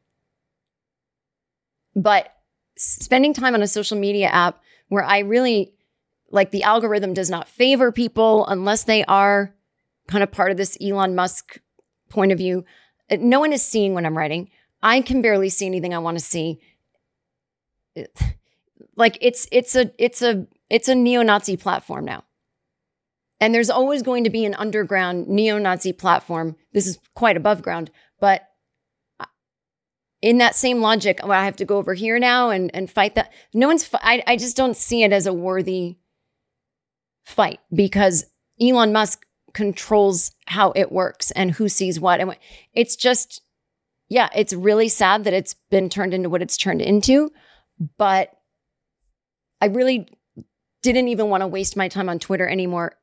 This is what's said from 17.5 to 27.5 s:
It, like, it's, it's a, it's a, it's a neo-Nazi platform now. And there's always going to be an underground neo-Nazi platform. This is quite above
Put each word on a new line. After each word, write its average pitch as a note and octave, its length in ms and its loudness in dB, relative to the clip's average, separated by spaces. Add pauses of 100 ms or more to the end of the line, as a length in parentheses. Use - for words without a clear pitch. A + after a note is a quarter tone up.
It, - 220 -18 (800)
like, A3+ 240 2
it's, A#3+ 320 -2
it's B3 240 0
a, B3+ 220 2
it's A#3+ 240 -2
a, A3+ 260 -2 (220)
it's - 180 0
a B3+ 80 4
neo-Nazi A3+ 600 2
platform D#3 480 -8
now. - 180 -12 (1200)
And F#3+ 120 2
there's A#3 160 2
always C4+ 340 0
going B3 200 -2
to A3 60 0
be A3+ 160 -2
an G3+ 80 -4
underground F#3 720 -4
neo-Nazi G3+ 640 0
platform. E3 640 -2 (160)
This G3 160 0
is F3+ 100 -8 (160)
quite A3 220 2
above F3 260 0